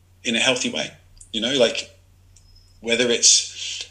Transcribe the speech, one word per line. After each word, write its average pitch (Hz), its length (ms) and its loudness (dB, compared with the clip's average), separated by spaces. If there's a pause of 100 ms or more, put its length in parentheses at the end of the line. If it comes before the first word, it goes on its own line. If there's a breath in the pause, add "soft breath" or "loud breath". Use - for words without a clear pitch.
(220)
in 117 140 -2
a - 40 0
healthy 127 300 0
way. - 200 -6 (420)
You 110 100 -6
know, 123 160 -2
like, - 320 2 (920)
whether 117 300 0
it's - 800 0